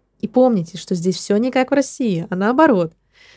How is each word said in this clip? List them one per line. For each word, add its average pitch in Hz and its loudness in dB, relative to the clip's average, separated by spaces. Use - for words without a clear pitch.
И 220 -6
помните, 233 0
что - -6
здесь 175 -2
все - -2
не 240 0
как 262 0
в - 0
России, 233 -2
а 185 -4
наоборот. 214 2